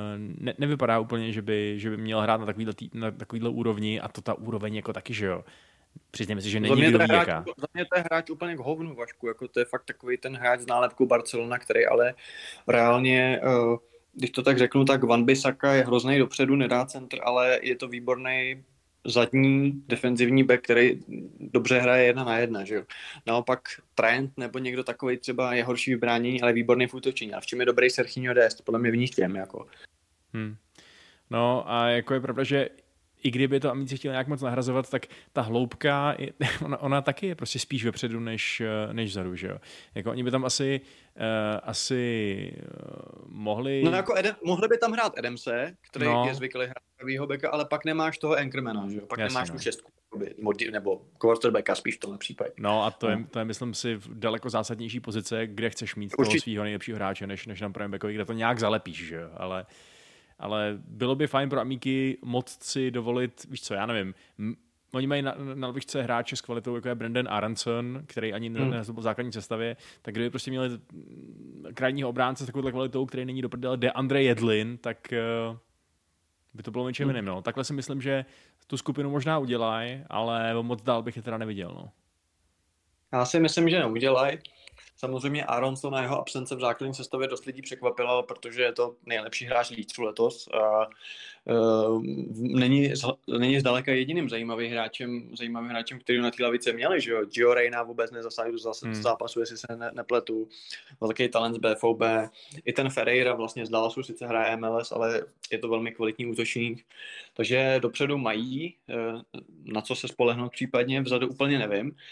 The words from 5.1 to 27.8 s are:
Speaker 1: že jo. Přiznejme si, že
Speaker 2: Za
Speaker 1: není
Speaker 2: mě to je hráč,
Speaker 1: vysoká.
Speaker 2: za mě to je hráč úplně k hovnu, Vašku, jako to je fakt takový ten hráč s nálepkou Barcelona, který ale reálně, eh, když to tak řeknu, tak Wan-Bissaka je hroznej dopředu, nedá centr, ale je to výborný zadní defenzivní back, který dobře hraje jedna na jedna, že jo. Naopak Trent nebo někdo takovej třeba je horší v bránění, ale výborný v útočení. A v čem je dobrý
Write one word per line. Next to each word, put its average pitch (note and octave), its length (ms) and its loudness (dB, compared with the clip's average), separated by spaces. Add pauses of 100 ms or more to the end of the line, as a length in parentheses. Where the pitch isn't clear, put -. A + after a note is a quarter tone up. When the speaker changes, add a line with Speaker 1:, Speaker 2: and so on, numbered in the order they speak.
Speaker 1:
že G#2 120 -4
jo. F#2 180 -2 (680)
Přiznejme G2+ 300 -4
si, G#2 80 -6
že G#2 80 0
Speaker 2:
Za A2 40 2
Speaker 1:
není A2+ 140 6
Speaker 2:
mě D3+ 160 8
to A2+ 100 8
je A2+ 60 4
hráč, A2 200 6
Speaker 1:
vysoká. E2 160 -2 (140)
Speaker 2:
za D3 160 -8
mě F3 120 -2
to F3+ 120 2
je F3 140 2
hráč E3 180 0
úplně E3 260 -6
k C#3 40 -8
hovnu, D#3 360 -6
Vašku, A#2 320 -8
jako A2+ 200 -6
to - 120 -2
je A#2+ 60 4
fakt - 200 -6
takový B2 320 -4
ten C3 200 -6
hráč B2 220 2
s B2 60 -12
nálepkou B2 400 2
Barcelona, A#2+ 540 2
který A#2 260 4
ale A#2+ 280 6 (540)
reálně, B2+ 760 6
eh, A#2+ 340 4 (360)
když B2+ 180 -2
to - 120 -2
tak C3+ 140 6
řeknu, C3 280 6
tak C3+ 180 4
Wan-Bissaka C3 720 6
je C3 120 8
hroznej B2 340 4
dopředu, C3 360 4
nedá B2 300 4
centr, C3 380 -10
ale B2+ 400 4
je B2+ 120 0
to B2+ 120 -8
výborný B2+ 760 -2 (420)
zadní C3+ 840 4
defenzivní B2 560 6
back, B2 200 4
který A#2+ 360 6 (400)
dobře B2 400 2
hraje B2 260 6
jedna B2 180 4
na A#2 140 0
jedna, A2+ 280 0
že G#2 100 -4
jo. G2 80 -2 (420)
Naopak A#2+ 340 2 (360)
Trent B2 420 4
nebo B2+ 220 -6
někdo B2+ 240 -2
takovej B2 340 -2
třeba B2 360 0
je A#2+ 100 4
horší B2 320 0
v A#2 40 0
bránění, A#2+ 420 2
ale A#2+ 120 6
výborný A#2+ 340 4
v - 60 -6
útočení. B2+ 400 -4
A G2 60 -6
v - 60 -12
čem B2 140 -4
je B2 60 2
dobrý B2 240 6